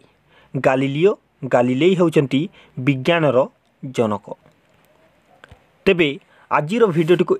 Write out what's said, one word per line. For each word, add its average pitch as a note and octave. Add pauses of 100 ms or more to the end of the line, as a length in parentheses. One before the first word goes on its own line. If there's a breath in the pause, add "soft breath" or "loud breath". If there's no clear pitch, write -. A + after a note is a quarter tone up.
(580 soft breath)
ଗାଲିଲିଓ C#3 (280)
ଗାଲିଲେଇ B2+
ହେଉଛନ୍ତି D#3+ (300 soft breath)
ବିଜ୍ଞାନର C3+ (380)
ଜନକ। A2+ (1600)
ତେବେ E3 (320 soft breath)
ଆଜିର E3
ଭିଡ଼ିଓଟିକୁ E3+